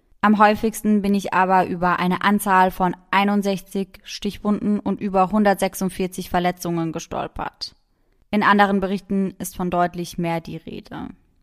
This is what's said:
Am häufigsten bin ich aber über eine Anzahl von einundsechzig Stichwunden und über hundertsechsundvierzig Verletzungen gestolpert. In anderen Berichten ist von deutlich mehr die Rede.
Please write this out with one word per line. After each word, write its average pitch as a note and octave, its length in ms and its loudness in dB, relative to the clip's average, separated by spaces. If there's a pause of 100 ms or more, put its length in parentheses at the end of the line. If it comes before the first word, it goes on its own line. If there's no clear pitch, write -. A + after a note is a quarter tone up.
(220)
Am G#3 160 6
häufigsten G#3+ 640 4
bin G3+ 140 0
ich - 180 -4
aber F#3 320 4
über F3 320 -2
eine F3+ 240 0
Anzahl F#3+ 480 4
von F#3 260 -2 (140)
einundsechzig G3 920 -2
Stichwunden G#3 760 -4
und - 220 -4
über F#3 300 0
hundertsechsundvierzig F#3+ 960 0
Verletzungen F3 640 -2
gestolpert. - 840 -10 (580)
In G#3 120 0
anderen G3+ 380 4
Berichten G3 560 -4
ist - 180 -12
von F3+ 140 -2
deutlich F3 480 -2
mehr E3+ 240 -4
die D#3+ 160 -14
Rede. - 500 -14 (360)